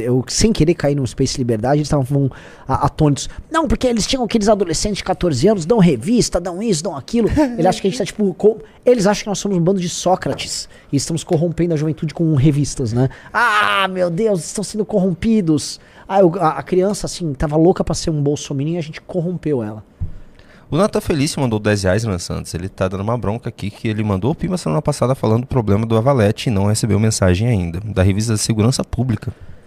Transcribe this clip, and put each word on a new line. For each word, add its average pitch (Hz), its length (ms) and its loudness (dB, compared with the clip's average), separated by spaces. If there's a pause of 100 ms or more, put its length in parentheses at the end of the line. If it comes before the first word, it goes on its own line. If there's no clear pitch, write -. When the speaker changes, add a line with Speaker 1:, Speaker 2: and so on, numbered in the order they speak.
Speaker 1:
eu 123 240 2
sem - 260 2
querer 160 220 2
caí 143 220 0
num 135 100 0
Space - 320 -2
Liberdade, 120 380 0
eles 147 100 0
estavam 139 420 0 (380)
a-, 135 200 0
atônitos. 143 420 0 (200)
"Não, 320 200 0
porque 233 180 0
eles 233 220 0
tinham 254 160 -2
aqueles 208 240 0
adolescentes 196 500 0
de - 60 -10
quatorze 160 420 0
anos, 202 180 2
dão 233 140 2
revista, 175 640 2
dão 175 200 -8
isso, 202 220 0
dão 180 140 -6
aquilo." 208 340 0
Speaker 2:
<laughs> 269 260 2
Speaker 1:
Ele 170 120 2
acha 190 120 0
que - 60 -2
a 190 40 0
gente - 80 -4
tá, 196 60 -2
tipo, 196 300 -2
co-, 214 240 2 (260)
eles 240 220 4
acham 202 160 2
que - 60 -10
nós 196 100 -4
somos 202 180 -2
um 170 60 2
bando 190 180 2
de 175 80 -4
Sócrates - 800 -4 (240)
e 147 40 2
estamos 160 260 -2
corrompendo 170 500 0
a 156 40 2
juventude 156 360 -4
com 160 220 0
revistas, 139 580 2
né? 127 160 2 (240)
"Ah, 208 540 2
meu 185 240 -2
Deus, 185 340 0
estão - 200 -8
sendo 214 200 -4
corrompidos." 190 960 0 (300)
Ah, 196 100 2
eu, 180 220 6
a, 156 180 2
a 143 60 -6
criança, 185 420 0
assim, 156 280 -6
tava 147 220 -2
louca 170 280 4
pra 147 100 -2
ser - 160 -4
um 151 100 0
bolsominion 143 540 -2
e 175 40 -2
a 165 40 -4
gente 156 180 -14
corrompeu 156 640 -4
ela. 107 220 -10 (880)
Speaker 2:
O 139 40 0
Natan 214 240 2
Felício 151 400 -2
mandou 117 180 0
dez 104 240 2
reais, 95 220 2
Renan 101 160 -2
Santos. 80 340 -8
Ele 90 140 -6
tá - 180 -4
dando 95 140 -6
uma 113 180 -4
bronca 104 300 -6
aqui 104 240 -8
que - 160 -6
ele 107 160 -2
mandou 101 260 0
o 165 60 -2
Pimba 180 200 -4
semana 156 240 -2
passada 135 360 0
falando 110 240 2
do 135 80 -4
problema 107 360 2
do 113 120 0
Avalete 110 520 2
e 123 40 2
não 98 140 2
recebeu 104 340 2
mensagem 107 480 2
ainda. 90 360 -2
Da 95 200 0
revista 107 300 2
de 104 40 0
Segurança 113 460 0
Pública. - 480 -4 (340)